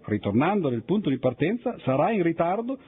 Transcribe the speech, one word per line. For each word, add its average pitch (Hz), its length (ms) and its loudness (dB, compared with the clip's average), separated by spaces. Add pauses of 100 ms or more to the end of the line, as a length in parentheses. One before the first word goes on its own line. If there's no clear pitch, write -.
ritornando 135 640 0
nel 117 160 -2
punto 190 240 0
di 131 100 0
partenza, 170 640 -2
sarà 147 280 2
in 214 120 0
ritardo 180 640 0